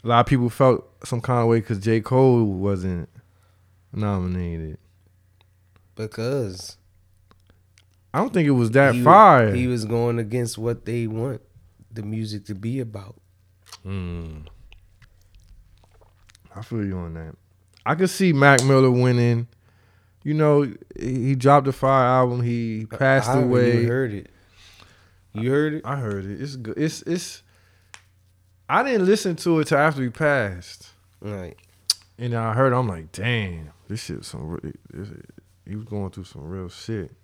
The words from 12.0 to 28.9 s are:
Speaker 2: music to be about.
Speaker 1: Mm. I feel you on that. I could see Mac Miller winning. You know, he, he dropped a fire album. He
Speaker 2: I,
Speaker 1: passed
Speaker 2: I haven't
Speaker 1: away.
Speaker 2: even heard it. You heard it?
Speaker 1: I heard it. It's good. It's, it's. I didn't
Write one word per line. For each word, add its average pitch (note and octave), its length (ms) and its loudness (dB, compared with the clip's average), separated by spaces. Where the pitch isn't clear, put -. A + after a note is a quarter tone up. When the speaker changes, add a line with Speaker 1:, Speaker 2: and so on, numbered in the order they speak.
Speaker 2:
music G#2+ 440 -8
to G#2+ 80 -10
be A2+ 260 -6
about. G#2 360 -14
Speaker 1:
Mm. E2+ 600 -10
I G2+ 80 -14
feel G#2+ 220 -6
you F#2+ 140 -4
on E2+ 160 -10
that. D#2+ 200 -14
I B2 100 0
could F3+ 160 0
see F#3 220 2
Mac C#3 320 6
Miller C3 260 6
winning. A#2+ 560 2
You D3+ 100 -4
know, D3+ 280 4
he, B2+ 300 -4
he C#3 60 0
dropped C3+ 340 4
a C3+ 40 -2
fire C3+ 340 2
album. B2 360 2
He A#2 500 -4
Speaker 2:
I, A2+ 40 -14
Speaker 1:
passed C3+ 320 2
Speaker 2:
I B2+ 60 2
haven't B2+ 160 2
Speaker 1:
away. B2 240 4
Speaker 2:
even A#2 140 2
heard B2 240 -2
it. - 180 -12
You A2+ 180 -4
heard D3+ 240 0
it? D#3 100 -8
Speaker 1:
I C3+ 120 -6
heard G#2 280 -6
it. G2+ 160 -10
It's C3+ 160 -10
good. A2 200 -10
It's, D#3 260 -4
it's. - 400 -8
I F3 140 2
didn't A#3 240 0